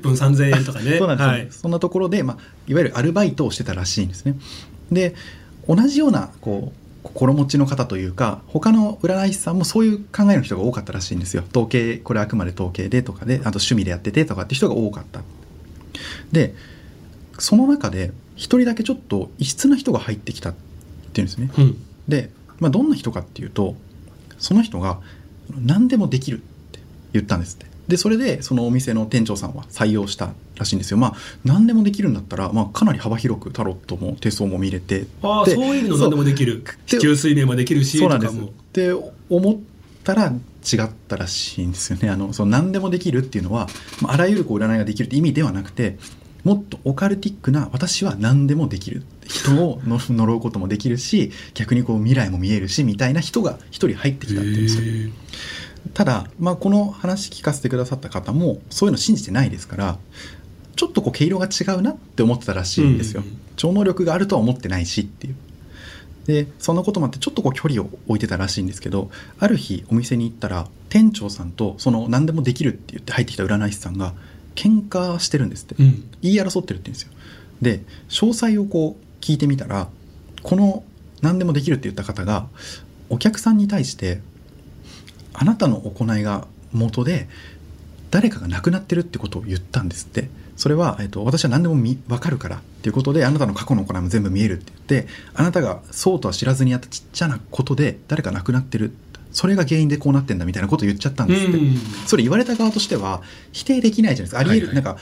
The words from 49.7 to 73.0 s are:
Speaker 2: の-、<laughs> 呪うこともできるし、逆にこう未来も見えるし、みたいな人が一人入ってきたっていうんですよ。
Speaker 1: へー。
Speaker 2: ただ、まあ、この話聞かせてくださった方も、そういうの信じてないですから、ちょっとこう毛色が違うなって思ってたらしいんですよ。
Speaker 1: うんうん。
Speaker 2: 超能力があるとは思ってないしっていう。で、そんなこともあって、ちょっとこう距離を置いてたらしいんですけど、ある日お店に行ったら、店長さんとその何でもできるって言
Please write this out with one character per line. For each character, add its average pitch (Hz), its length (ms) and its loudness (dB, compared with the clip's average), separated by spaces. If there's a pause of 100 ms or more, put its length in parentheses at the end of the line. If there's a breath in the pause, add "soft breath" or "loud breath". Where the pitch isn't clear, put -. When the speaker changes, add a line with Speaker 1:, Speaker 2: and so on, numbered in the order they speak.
Speaker 2:
の-、 117 180 0
<laughs> - 40 -4
呪 113 260 2
う 117 60 -2
こ 117 100 -4
と 104 80 -6
も 95 100 -4
で 104 100 0
き 123 100 -4
る 120 80 0
し、 156 360 0 (200 loud breath)
逆 110 220 -2
に 123 80 4
こ 117 140 0
う - 20 0
未 117 160 2
来 110 160 2
も 92 80 -2
見 92 120 0
え 107 100 2
る 92 80 -4
し、 151 160 0
み 104 120 0
た 123 140 0
い 139 40 2
な 165 60 2
人 226 220 -2
が - 160 -2 (120)
一 - 160 0
人 101 100 0
入 139 160 -2
っ - 20 -6
て - 120 -12
き 101 80 -2
た 98 60 -2
っ 104 40 -2
て 104 60 -2
い 104 40 0
う 107 40 0
ん 110 40 2
で 110 60 4
す 113 100 2
よ。 113 60 0
Speaker 1:
へ - 20 -2
ー。 110 240 -4 (840 loud breath)
Speaker 2:
た 208 120 0
だ、 110 240 0 (100)
ま 175 140 0
あ、 170 40 -2
こ 196 140 0
の 202 200 4
話 190 400 -4
聞 - 120 -16
か 151 100 0
せ - 100 -6
て 123 60 -2
く 127 80 0
だ 123 80 -2
さ 135 120 -4
っ 135 40 -12
た - 80 -12
方 95 240 -6
も、 160 280 0 (100)
そ - 160 2
う - 20 4
い - 20 4
う - 20 2
の 117 60 0
信 110 180 4
じ - 80 -6
て - 60 -12
な 127 140 2
い - 60 2
で - 80 -8
す - 100 -14
か - 80 -10
ら、 92 220 -2 (800 loud breath)
ち - 80 -2
ょ - 20 2
っ 339 60 -14
と - 100 2
こ - 80 -2
う - 20 -2
毛 - 120 0
色 185 140 2
が 185 80 0
違 - 180 -4 (140)
う 180 40 0
な 254 100 2
っ - 40 -10
て - 260 -4
思 120 120 4
っ 127 40 -2
て - 80 -12
た 98 80 -4
ら 92 100 -4
し - 180 0
い - 20 6
ん 127 140 4
で 113 60 -2
す 107 100 -6
よ。 104 80 -6
Speaker 1:
う - 20 -12
ん - 40 -14
う - 40 -16
ん。 - 40 -14 (200)
Speaker 2:
超 170 160 0
能 202 120 2
力 185 200 2
が 165 100 4
あ 185 40 0
る 196 80 2
と 196 100 0
は 113 60 2
思 123 100 4
っ 131 40 -2
て - 120 -8
な 90 120 -2
い 85 60 -2
し 104 160 -2
っ - 20 -6
て - 220 -12
い 135 40 -8
う。 131 40 -10 (920 loud breath)
で、 147 200 2 (120)
そ - 140 -2
ん 170 40 2
な 180 60 0
こ 208 100 0
と 190 80 -2
も 143 60 2
あ - 40 -2
っ - 20 -6
て、 139 60 -12
ち - 100 -6
ょ - 20 -2
っ - 40 -8
と - 80 -2
こ 131 80 2
う - 20 0
距 - 160 -2
離 117 120 0
を 95 80 -6 (200)
置 107 80 2
い - 20 -4
て 110 80 0
た 104 120 -2
ら 95 100 -2
し - 100 -4
い 98 40 -2
ん 92 40 -2
で 92 60 -6
す - 80 -14
け 92 100 -8
ど、 98 200 -2 (280 loud breath)
あ 202 80 2
る 220 100 4
日 92 320 -6
お 113 60 0
店 120 220 0
に 117 120 0
行 113 40 -8
っ - 40 -18
た 104 120 -6
ら、 90 200 -6 (200)
店 214 240 6
長 101 180 -8
さ 90 140 -12
ん 85 60 -8
と 104 280 -2
そ 131 120 0
の 117 180 0
何 131 180 4
で 160 60 0
も 160 100 -2
で 123 120 2
き 147 100 -4
る 120 60 2
っ - 20 0
て - 220 -16
言 - 60 -12